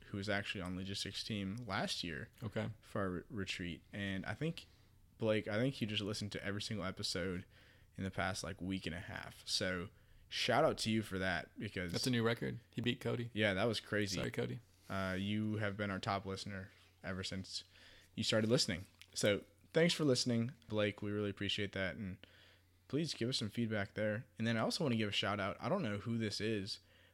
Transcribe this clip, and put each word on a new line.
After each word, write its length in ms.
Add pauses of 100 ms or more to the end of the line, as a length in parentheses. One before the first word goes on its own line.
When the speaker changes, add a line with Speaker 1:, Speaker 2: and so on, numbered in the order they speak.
Speaker 1:
who 100
was 120
actually 320
on 140
Logistics 480
team 420
last 380
year 260 (140)
Speaker 2:
Okay. 260 (120)
Speaker 1:
for 200
our 80
re-, 200
retreat. 520 (120)
And 320
I 100
think, 320 (500)
Blake, 300
I 100
think 180
he 100
just 180
listened 300
to 120
every 160
single 240
episode 600 (520)
in 60
the 80
past, 320
like, 180
week 240
and 100
a 40
half. 460
So 440 (400)
shout 360
out 140
to 120
you 100
for 180
that, 380
because 360
Speaker 2:
That's 140
a 40
new 120
record. 360 (100)
He 120
beat 180
Cody. 340
Speaker 1:
Yeah, 200
that 120
was 140
crazy. 380
Speaker 2:
Sorry, 140
Cody. 280 (300)
Speaker 1:
Uh, 280
you 400
have 200
been 120
our 100
top 260
listener 440 (340)
ever 200
since 400 (520)
you 80
started 260
listening. 360 (300)
So 260 (320)
thanks 220
for 100
listening, 460 (180)
Blake. 320
We 100
really 200
appreciate 420
that. 220
And 220 (680)
please 280
give 140
us 80
some 120
feedback 460
there. 300 (120)
And 80
then 120
I 40
also 220
wanna 120
give 140
a 40
shout 260
out. 200
I 100
don't 140
know 140
who 220
this 200
is, 400 (340)